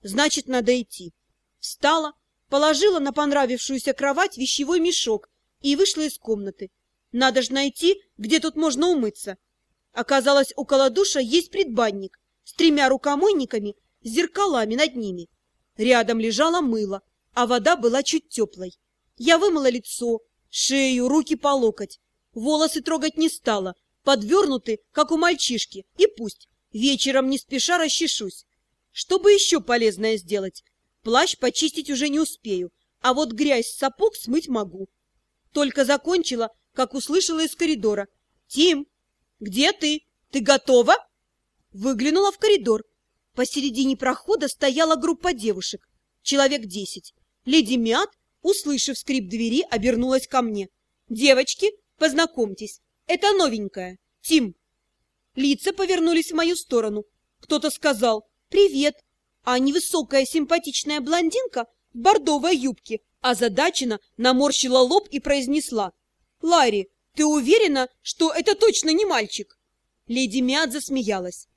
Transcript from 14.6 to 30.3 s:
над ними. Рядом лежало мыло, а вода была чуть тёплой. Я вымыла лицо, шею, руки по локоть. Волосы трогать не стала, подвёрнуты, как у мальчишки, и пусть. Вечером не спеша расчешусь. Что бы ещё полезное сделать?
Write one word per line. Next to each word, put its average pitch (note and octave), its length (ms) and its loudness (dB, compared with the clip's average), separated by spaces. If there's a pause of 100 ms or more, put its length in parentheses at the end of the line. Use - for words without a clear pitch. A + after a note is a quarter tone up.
над D4+ 180 0
ними. F#3+ 340 -8 (480)
Рядом A#3 440 2
лежало C#4 400 0
мыло, G#3+ 420 -2 (320)
а B3 120 2
вода B3 300 2
была A#3+ 260 0
чуть - 260 -4
тёплой. F#3 500 -6 (400)
Я E4 200 4
вымыла D#4+ 300 2
лицо, A#3 520 -4 (280)
шею, C4 600 0
руки D4 280 2
по C#4+ 120 -2
локоть. A3+ 520 0 (320)
Волосы D4+ 500 -2
трогать D#4 340 -2
не D#4 120 0
стала, G3 460 -4 (300)
подвёрнуты, B3+ 760 0 (140)
как D4+ 180 0
у E4 60 0
мальчишки, C#4+ 680 -2 (120)
и F#4+ 80 6
пусть. - 420 -6 (240)
Вечером C4 580 0
не C#4 80 -2
спеша D#4 400 -2
расчешусь. D4+ 680 -4 (480)
Что - 260 -4
бы G4 140 6
ещё F#4 280 4
полезное A3 580 0
сделать? F#3+ 440 -6 (400)